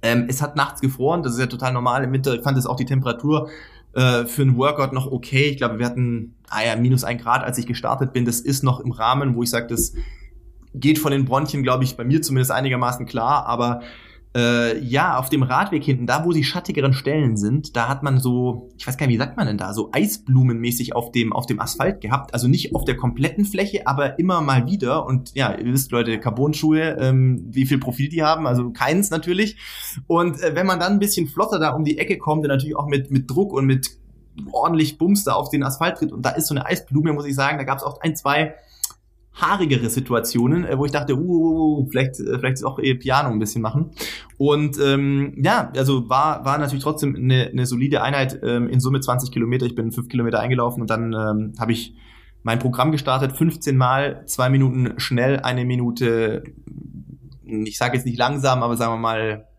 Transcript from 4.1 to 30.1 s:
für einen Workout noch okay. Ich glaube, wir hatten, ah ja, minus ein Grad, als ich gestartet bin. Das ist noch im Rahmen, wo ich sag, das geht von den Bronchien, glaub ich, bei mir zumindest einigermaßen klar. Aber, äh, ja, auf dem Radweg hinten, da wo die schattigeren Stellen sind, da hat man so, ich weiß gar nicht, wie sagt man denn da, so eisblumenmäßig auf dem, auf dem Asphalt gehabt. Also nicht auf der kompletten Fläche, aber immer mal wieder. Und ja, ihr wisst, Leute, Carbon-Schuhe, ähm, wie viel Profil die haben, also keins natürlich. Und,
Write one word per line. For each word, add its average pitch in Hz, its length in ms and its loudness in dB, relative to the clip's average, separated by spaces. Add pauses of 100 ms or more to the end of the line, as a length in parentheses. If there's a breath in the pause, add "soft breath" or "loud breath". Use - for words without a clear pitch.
für 139 180 -2
einen 127 140 6
Workout 135 360 0
noch 131 180 -4
okay. 131 340 0
Ich 143 120 -2
glaube, 113 220 -2
wir 120 80 0
hatten, 120 480 -4 (140)
ah 110 140 -2
ja, 113 120 0
minus 127 280 4
ein 120 140 -4
Grad, 123 260 0
als 123 140 -4
ich 117 80 -4
gestartet 123 480 -2
bin. 123 120 0
Das 117 160 -2
ist 135 220 -2
noch 127 160 2
im 120 120 -6
Rahmen, 123 420 0
wo 117 80 -2
ich 120 80 -2
sag, 117 200 -2
das 117 260 -2 (760 loud breath)
geht 143 260 2
von 151 120 0
den 135 140 2
Bronchien, 143 380 0
glaub 127 200 2
ich, 127 140 -2
bei 117 80 -6
mir 151 160 4
zumindest 131 280 0
einigermaßen 127 560 0
klar. 127 400 0
Aber, 120 360 0 (520 loud breath)
äh, 120 460 2
ja, 139 380 0
auf 135 100 -2
dem 135 160 2
Radweg 143 400 0
hinten, 123 240 0
da 147 160 2
wo 175 80 2
die 151 140 2
schattigeren 139 480 0
Stellen 135 420 0
sind, 107 400 -2
da 117 140 0
hat 135 140 -4
man 135 180 2
so, 123 560 -2
ich - 100 -12
weiß 135 80 -4
gar 151 100 -2
nicht, 123 100 4
wie 110 40 0
sagt 139 160 -4
man 190 120 0
denn 104 100 -2
da, 95 160 -6
so 107 180 -4
eisblumenmäßig 120 1040 2
auf 117 160 -4
dem, 113 220 0
auf - 120 -4
dem 104 140 -4
Asphalt 135 400 -2
gehabt. 131 340 0
Also 120 140 2
nicht - 260 2
auf - 120 0
der 127 100 0
kompletten 135 480 0
Fläche, - 420 -2
aber 139 320 0
immer 175 220 2
mal 135 260 4
wieder. 147 400 0
Und 131 300 -2
ja, 123 180 2
ihr 120 200 -2
wisst, 135 180 0
Leute, 113 300 0
Carbon-Schuhe, 151 800 2
ähm, 131 480 2
wie 131 160 2
viel 139 120 2
Profil 135 300 -2
die 160 160 -2
haben, 160 240 2
also 123 240 0
keins 156 380 0
natürlich. 180 480 -2 (500 loud breath)
Und, 170 340 2